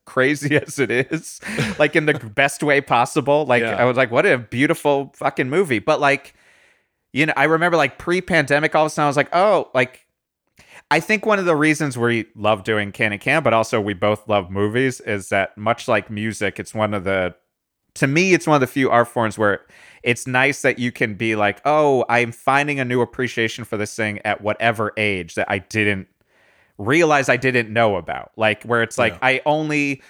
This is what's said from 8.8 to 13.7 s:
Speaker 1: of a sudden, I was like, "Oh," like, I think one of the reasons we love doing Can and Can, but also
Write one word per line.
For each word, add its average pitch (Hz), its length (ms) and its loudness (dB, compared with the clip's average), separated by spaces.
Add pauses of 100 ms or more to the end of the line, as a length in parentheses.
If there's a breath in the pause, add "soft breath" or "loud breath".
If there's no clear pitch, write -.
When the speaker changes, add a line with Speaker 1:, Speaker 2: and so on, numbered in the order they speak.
Speaker 1:
of - 20 -4
a - 40 -4
sudden, 151 140 0
I 147 40 2
was 135 80 0
like, 143 180 -2
"Oh," 180 380 2
like, - 320 -2 (840 loud breath)
I 156 100 2
think 208 240 -2
one 208 140 2
of 190 60 -2
the 175 120 4
reasons 147 400 0
we 117 380 0
love 104 280 0
doing 104 300 -2
Can 110 180 0
and 101 80 -6
Can, 147 240 0
but 120 100 4
also 113 280 2